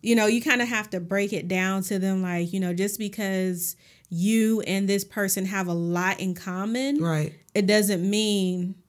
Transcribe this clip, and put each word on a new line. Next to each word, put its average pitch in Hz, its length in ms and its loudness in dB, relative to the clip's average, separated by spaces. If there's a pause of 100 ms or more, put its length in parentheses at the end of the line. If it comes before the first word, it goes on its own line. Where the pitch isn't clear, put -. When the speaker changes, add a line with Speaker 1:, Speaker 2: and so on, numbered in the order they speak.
Speaker 1:
you 233 120 4
know, 220 100 4
you 226 160 4
kinda 247 240 2
have 220 260 -4
to 185 80 -4
break 196 340 -2
it 175 140 -4
down 190 360 0
to 196 160 -2
them, 190 220 0
like, 175 320 -2
you 196 60 -2
know, 180 140 0
just 196 240 -2
because 190 760 -4 (340)
you 220 520 2
and 196 280 -2
this 196 140 0
person 196 420 -2
have 190 220 -2
a 175 60 -2
lot 175 460 0
in 185 140 -2
common, 226 680 -2
Speaker 2:
Right. 156 320 0 (200)
Speaker 1:
it 202 140 2
doesn't 202 420 4
mean 190 680 0 (140)